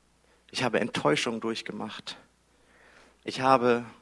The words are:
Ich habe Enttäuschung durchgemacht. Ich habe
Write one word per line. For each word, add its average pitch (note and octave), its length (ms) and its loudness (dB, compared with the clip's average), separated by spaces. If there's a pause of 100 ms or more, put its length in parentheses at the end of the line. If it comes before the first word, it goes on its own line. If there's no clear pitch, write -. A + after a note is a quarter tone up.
(520)
Ich - 120 -4
habe A#2 180 2
Enttäuschung A#2+ 580 0
durchgemacht. A2 760 -8 (1080)
Ich G#2+ 160 -8
habe B2 460 4 (160)